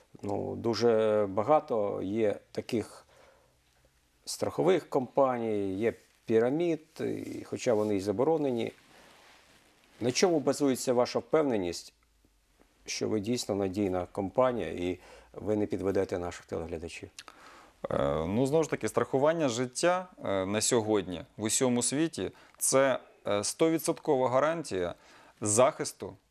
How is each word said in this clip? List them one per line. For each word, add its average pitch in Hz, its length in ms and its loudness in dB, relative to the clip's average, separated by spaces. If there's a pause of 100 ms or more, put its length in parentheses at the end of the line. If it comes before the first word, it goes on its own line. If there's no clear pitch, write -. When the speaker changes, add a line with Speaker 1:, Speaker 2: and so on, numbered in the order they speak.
(220)
Speaker 1:
ну, 101 340 -6
дуже 107 720 2
багато 104 760 0
є 101 340 0 (160)
таких - 540 -6 (1200)
страхових 151 640 0
компаній, 117 840 0
є 107 200 0 (320)
пірамід, 147 540 2 (200)
і 107 440 -6
хоча - 300 -2
вони 107 220 2
й 95 40 0
заборонені. 120 720 0 (1300)
На 120 120 0
чому 170 280 4
базується 135 520 2
ваша 120 260 2
впевненість, 110 760 0 (920)
що - 220 -4
ви 107 120 0
дійсно 110 340 -2
надійна 95 580 0
компанія 110 560 0
і 90 300 -4 (340)
ви 107 240 -2
не 104 100 0
підведете 95 520 -2
наших 87 280 -10
телеглядачів? 82 640 -8 (800)
Speaker 2:
Е, - 60 -2 (300)
ну, 110 200 0
знову 151 180 2
ж - 60 -8
таки, 117 180 -2
страхування 139 600 2
життя, 147 580 0 (180)
е, 98 220 0
на 104 140 0
сьогодні 104 640 0 (140)
в 104 60 -10
усьому 123 400 2
світі — 131 480 -2 (280)
це, 135 400 4 (280)
е, 104 180 0
стовідсоткова 156 840 0
гарантія 131 680 0 (460)
захисту 110 760 2 (140)